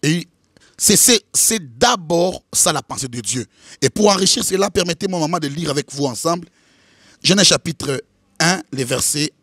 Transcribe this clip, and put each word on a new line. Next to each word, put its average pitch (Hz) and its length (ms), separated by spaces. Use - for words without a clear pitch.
Et 170 260
c'est, - 180
c'est, 233 260
c'est 151 440
d'abord 175 640
ça - 180
la 147 100
pensée 123 260
de 120 120
Dieu. 117 260
Et 135 80
pour 208 200
enrichir 190 340
cela, 196 260
permettez-moi, 180 500
maman, 165 200
de 151 80
lire 151 220
avec 139 240
vous 143 120
ensemble 165 420
Genèse 185 260
chapitre 143 540
un, 170 220
les 131 140
versets 139 460